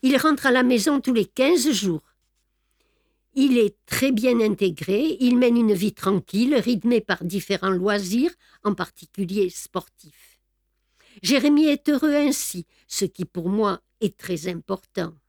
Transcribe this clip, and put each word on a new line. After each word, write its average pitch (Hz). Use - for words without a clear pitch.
Il 262
rentre 294
à 262
la 254
maison 247
tous 254
les 220
quinze 285
jours. 185
Il 269
est 208
très 269
bien 233
intégré, 208
il 247
mène 240
une 220
vie 190
tranquille, 202
rythmée 233
par -
différents 185
loisirs, 202
en 208
particulier 190
sportifs. -
Jérémie 285
est 285
heureux 294
ainsi, 285
ce -
qui 180
pour 175
moi 208
est 214
très 165
important. 170